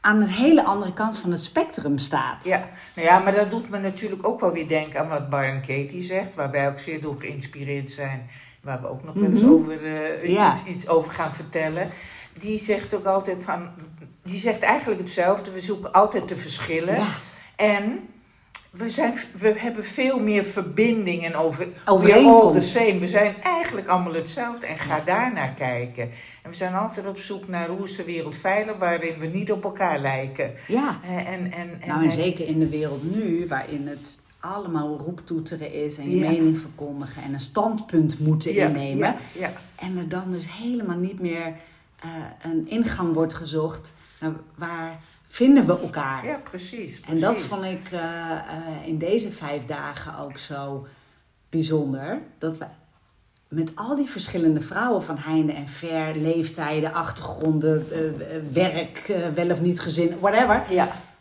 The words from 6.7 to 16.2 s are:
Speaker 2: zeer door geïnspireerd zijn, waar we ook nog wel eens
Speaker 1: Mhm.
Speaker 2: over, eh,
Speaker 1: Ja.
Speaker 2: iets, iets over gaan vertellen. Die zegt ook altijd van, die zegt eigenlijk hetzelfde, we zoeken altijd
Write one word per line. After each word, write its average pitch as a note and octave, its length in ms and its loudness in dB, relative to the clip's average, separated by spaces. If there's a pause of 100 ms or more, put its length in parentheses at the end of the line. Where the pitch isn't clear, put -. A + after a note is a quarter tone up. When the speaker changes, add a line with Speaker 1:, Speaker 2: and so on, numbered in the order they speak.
Speaker 2:
zeer D#3 220 -8
door D3 180 -6
geïnspireerd C#3 720 -8
zijn, C3+ 360 -8 (340)
waar C3 200 -8
we - 80 -8
ook C3+ 140 -10
nog D#3 100 -14
wel G3 160 4
eens G#3 120 6
Speaker 1:
Mhm. B3+ 100 12
Speaker 2:
over, D#4+ 340 6
eh, D#3 480 -4
Speaker 1:
Ja. G3 180 6
Speaker 2:
iets, - 120 -2
iets F3+ 240 -10
over D#3+ 240 2
gaan D#3+ 240 -4
vertellen. D#3+ 540 -4 (500)
Die G#3+ 200 -4
zegt G#3 360 -2
ook F#3 100 -4
altijd F#3+ 360 0
van, - 280 -6 (520)
die F#3 180 -8
zegt A3 220 0
eigenlijk A#3 380 2
hetzelfde, F#3 520 0
we F#3 100 -10
zoeken F3+ 300 -6
altijd G#3 360 4